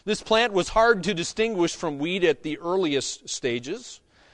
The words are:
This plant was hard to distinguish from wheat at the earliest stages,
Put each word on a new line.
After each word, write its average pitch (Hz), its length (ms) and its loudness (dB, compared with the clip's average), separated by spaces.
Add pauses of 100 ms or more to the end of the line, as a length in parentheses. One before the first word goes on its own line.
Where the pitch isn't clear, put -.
This 208 180 -2
plant 220 300 2
was 185 160 0
hard 220 360 4
to 196 100 0
distinguish 175 600 0
from 151 240 -6
wheat 175 240 -2
at 156 200 2
the 151 160 -6
earliest 170 720 -2
stages, 127 720 -6 (320)